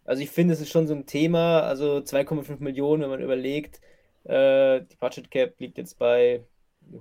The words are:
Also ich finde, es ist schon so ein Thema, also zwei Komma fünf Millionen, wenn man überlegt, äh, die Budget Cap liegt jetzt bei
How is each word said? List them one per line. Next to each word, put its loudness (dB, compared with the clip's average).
Also -4
ich -10
finde, 2
es -4
ist -10
schon 2
so -4
ein -8
Thema, 2
also -2
zwei -2
Komma -6
fünf -12
Millionen, -2
wenn -6
man -8
überlegt, -6
äh, 4
die -20
Budget -8
Cap 0
liegt -14
jetzt -14
bei 4